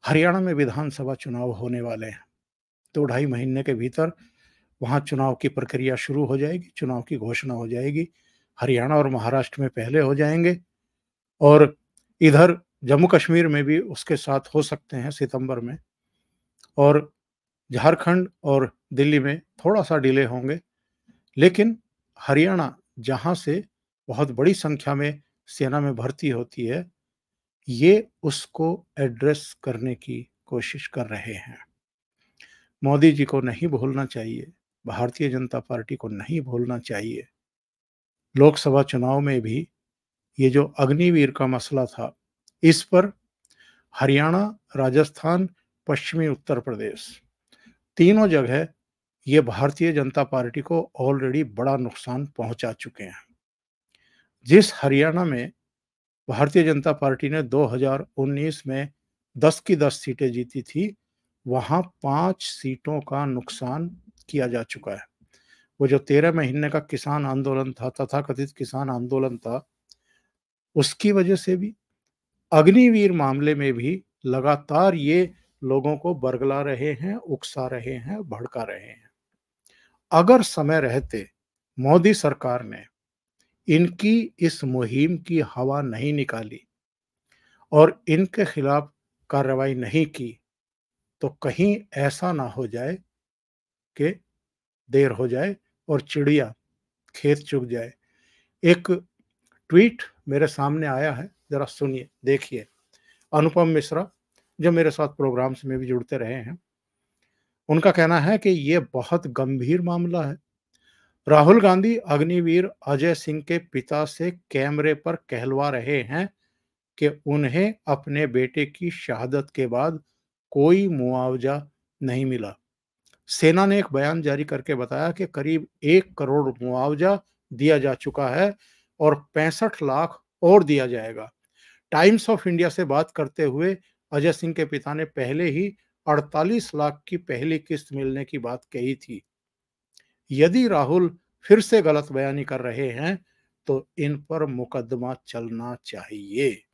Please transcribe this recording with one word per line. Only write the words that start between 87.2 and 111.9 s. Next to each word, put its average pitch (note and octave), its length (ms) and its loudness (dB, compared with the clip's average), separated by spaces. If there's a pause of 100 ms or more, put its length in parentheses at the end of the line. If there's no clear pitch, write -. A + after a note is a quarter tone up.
और D#3 360 6
इनके F#3 380 2
खिलाफ C#3+ 480 -2 (360)
कार्रवाई C3+ 460 -2
नहीं B2+ 300 -2
की, B2 340 -12 (800)
तो C#3 80 -4
कहीं F3+ 520 -2 (120)
ऐसा C#3 380 -4
ना D3 120 -4
हो B2 240 -8
जाए B2 280 -8 (1000)
कि D#3 260 -4 (680)
देर C3+ 220 4
हो A#2 160 -4
जाए D3 280 -4 (340)
और C#3+ 120 0
चिड़िया C#3+ 520 0 (600)
खेत C#3+ 220 0
चुग C#3+ 280 -6
जाए। A#2 280 -8 (720)
एक F3 440 2 (640)
ट्वीट A3+ 320 6 (280)
मेरे C#3+ 180 2
सामने D3 400 -2
आया C#3 260 -2
है, C#3+ 180 -12 (200)
जरा C#3 140 -4
सुनिए, C3 440 -8 (160)
देखिए। C3 420 -2 (640)
अनुपम D#3+ 340 2
मिश्रा, D#3+ 440 -2 (500)
जो E3+ 100 4
मेरे E3 200 2
साथ D3+ 160 -4
प्रोग्राम्स C3 580 -4
में C3 140 -6
भी B2+ 80 -8
जुड़ते B2 300 -4
रहे A#2 160 -6
हैं, C3 260 -12 (1120)
उनका E3 220 4
कहना E3 280 4
है F#3 180 2
कि G3 120 0
ये E3 300 2
बहुत D3+ 480 -4
गंभीर B2+ 540 -2
मामला F3 420 -4
है। C#3 140 -8 (920)
राहुल D3+ 340 8
गांधी G3 360 4